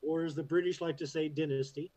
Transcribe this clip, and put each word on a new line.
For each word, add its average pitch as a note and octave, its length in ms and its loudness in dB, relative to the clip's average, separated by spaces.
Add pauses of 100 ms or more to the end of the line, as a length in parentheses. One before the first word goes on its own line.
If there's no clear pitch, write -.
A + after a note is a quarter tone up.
or D#3+ 220 2
as D#3+ 120 0
the D#3+ 80 -2
British E3+ 380 2
like E3 160 0
to D#3 100 -6
say, D#3 220 0
dynasty. C#3+ 680 -2